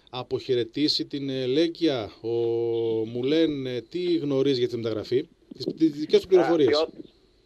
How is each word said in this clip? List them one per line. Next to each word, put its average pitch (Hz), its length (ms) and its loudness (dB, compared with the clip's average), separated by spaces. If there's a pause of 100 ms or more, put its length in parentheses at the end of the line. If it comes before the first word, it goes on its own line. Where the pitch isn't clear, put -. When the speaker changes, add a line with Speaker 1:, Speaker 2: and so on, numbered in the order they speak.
(100)
Speaker 1:
αποχαιρετήσει 127 960 -2
την, 139 220 -8
ε, 131 180 -4
Λέγκια 151 680 0 (100)
ο 110 60 -6 (800)
Μουλέν, 139 600 0
ε, 123 140 -6
τι 175 360 -2
γνωρίζει 139 420 0
για 123 100 2
τη - 80 -8
μεταγραφή, 110 520 -4 (240)
τις, - 120 -12
τις 160 260 2
δικές 151 300 2
του - 60 -8
Speaker 2:
Uh, - 20 -14
Speaker 1:
πληροφορίες. 160 420 4
Speaker 2:
Piotr, 156 200 2 (560)